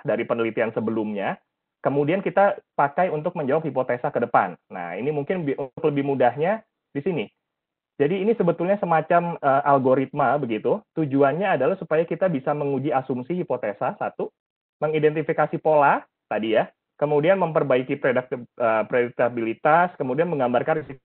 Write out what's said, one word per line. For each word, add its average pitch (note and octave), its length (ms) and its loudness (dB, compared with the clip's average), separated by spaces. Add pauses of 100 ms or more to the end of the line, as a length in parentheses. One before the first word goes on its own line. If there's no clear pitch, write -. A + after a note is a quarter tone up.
dari A2 160 0
penelitian A2+ 480 -2
sebelumnya, A2 720 -4 (400)
kemudian D3 400 0
kita G3 320 2 (240)
pakai C#3+ 320 0
untuk D#3 240 -4
menjawab D#3 320 -2
hipotesa B2+ 480 -4
ke A#2+ 80 0
depan. A2+ 320 2 (160)
Nah, F2 240 -10
ini A#2 160 -4
mungkin D#3 320 -4
bi-, C#3 160 -2
untuk C#3+ 320 -4
lebih C#3+ 160 -2
mudahnya C#3+ 560 0 (320)
di C#3+ 80 -6
sini. C#3+ 240 -4 (720)
Jadi E3+ 240 0
ini G#3 160 2
sebetulnya F3 400 0
semacam, E3+ 640 2
eh, C#3 240 2
algoritma C3+ 720 2
begitu. B2 400 -2 (160)
Tujuannya D3 640 2
adalah C#3 240 2
supaya E3 240 0
kita E3+ 240 0
bisa D3 240 -2
menguji C#3+ 400 -2
asumsi C3 480 -4
hipotesa, B2 560 -4
satu, - 320 -6 (480)
mengidentifikasi D#3 800 0
pola D#3 480 4 (240)
tadi A2 240 -2
ya, D3 160 2 (240)
kemudian D3+ 480 2
memperbaiki C#3 560 0
prediktif-, B2+ 560 -2
eh, A2 320 0
prediktabilitas, A#2+ 1120 0
kemudian C#3+ 320 -2
menggambarkan C3 560 0
risiko - 180 -18